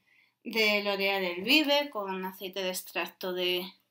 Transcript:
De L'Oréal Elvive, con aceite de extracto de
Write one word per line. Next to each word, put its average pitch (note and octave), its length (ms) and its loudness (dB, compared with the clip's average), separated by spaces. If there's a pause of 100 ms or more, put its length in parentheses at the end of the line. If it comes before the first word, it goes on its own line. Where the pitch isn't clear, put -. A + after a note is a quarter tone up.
(420)
De G#3+ 400 2
L'Oréal G3 420 0
Elvive, C#4+ 640 2
con F#3+ 340 -6
aceite F#3+ 380 -8
de F#3 80 -2
extracto F#3 640 -6
de F3+ 360 -2 (200)